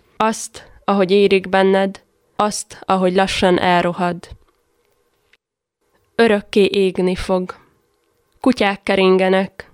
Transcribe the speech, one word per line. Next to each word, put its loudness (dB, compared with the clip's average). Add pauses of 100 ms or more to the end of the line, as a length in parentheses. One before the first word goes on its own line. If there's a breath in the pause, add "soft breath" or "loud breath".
(180)
azt, -6 (120)
ahogy 0
érik 2
benned, 0 (340)
azt, -6
ahogy 0
lassan 2
elrohad. -2 (1900)
Örökké 2
égni -2
fog. -4 (840)
Kutyák -2
keringenek. 0